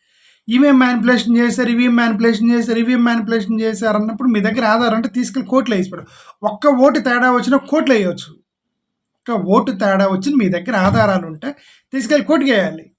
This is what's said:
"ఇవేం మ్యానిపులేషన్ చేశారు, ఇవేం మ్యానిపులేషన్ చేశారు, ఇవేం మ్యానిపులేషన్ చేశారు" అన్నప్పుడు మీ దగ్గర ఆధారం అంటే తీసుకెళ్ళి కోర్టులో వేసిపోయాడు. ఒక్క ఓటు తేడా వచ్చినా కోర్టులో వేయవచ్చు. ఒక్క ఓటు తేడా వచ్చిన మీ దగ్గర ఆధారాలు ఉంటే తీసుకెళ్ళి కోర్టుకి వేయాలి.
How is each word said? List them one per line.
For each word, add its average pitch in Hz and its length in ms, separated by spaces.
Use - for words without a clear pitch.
"ఇవేం 262 300
మ్యానిపులేషన్ 240 580
చేశారు, 240 320
ఇవేం 240 260
మ్యానిపులేషన్ 226 560
చేశారు, 233 280
ఇవేం 240 240
మ్యానిపులేషన్ 226 580
చేశారు" 220 360
అన్నప్పుడు 220 320
మీ 220 100
దగ్గర 220 260
ఆధారం 220 300
అంటే 226 140
తీసుకెళ్ళి 247 400
కోర్టులో 247 280
వేసిపోయాడు. 180 300
ఒక్క 208 220
ఓటు 285 320
తేడా 247 320
వచ్చినా 247 260
కోర్టులో 294 380
వేయవచ్చు. 185 360
ఒక్క - 180
ఓటు 208 400
తేడా 196 360
వచ్చిన 190 300
మీ 202 120
దగ్గర 180 260
ఆధారాలు 196 520
ఉంటే 160 280
తీసుకెళ్ళి 262 320
కోర్టుకి 277 260
వేయాలి. 170 480